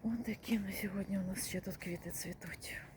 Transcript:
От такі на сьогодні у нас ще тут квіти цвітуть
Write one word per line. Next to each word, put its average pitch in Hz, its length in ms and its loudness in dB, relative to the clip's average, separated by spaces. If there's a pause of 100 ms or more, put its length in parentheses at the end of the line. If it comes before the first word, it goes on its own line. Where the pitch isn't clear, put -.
От 233 200 2
такі 226 360 4
на 196 220 0
сьогодні 196 380 2
у - 20 2
нас 185 260 0
ще 185 140 0
тут 185 140 -4
квіти 175 360 -2
цвітуть - 640 -4 (180)